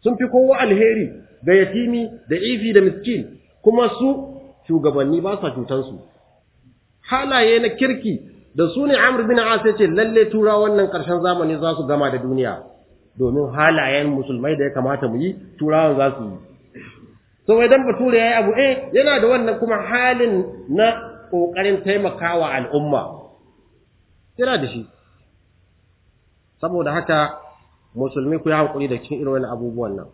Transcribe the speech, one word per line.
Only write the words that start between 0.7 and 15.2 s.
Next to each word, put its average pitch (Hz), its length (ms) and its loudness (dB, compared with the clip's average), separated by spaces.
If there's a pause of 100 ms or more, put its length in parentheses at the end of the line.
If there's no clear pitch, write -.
ga 151 100 2
yatimi, 220 580 2 (200)
da 156 60 -2
ifi, 220 360 -2
da 202 80 8
miskin, 190 600 -2 (240)
kuma 233 240 4 (100)
su 269 400 -4 (300)
shugabanni 147 520 2
ba 190 220 -4
sa 160 80 -4
cutan 127 320 -6
su. 110 160 -12 (1120)
Halaye 254 480 2
na 226 160 0
kirki 247 460 -2 (340)
da 165 160 2
su 277 160 -2
ne 285 80 4
Amr 233 320 2
bin 240 120 2
As 220 260 0
ya 214 100 4
ce, 214 140 2
"Lalle 220 420 2
Turawan 214 460 2
nan 196 140 2
ƙarshen 175 320 -4
zamani 170 360 0
za 160 160 -2
su 156 140 -6
gama 143 220 0
da 131 80 -4
duniya." 127 440 -4 (560)
Domin 131 360 0
halayen 147 580 0
musulmai 135 460 -4
da 143 60 0
ya 139 100 -2
kamata 135 340 -2
mu 113 80 -4
yi, 165 160 -2 (260)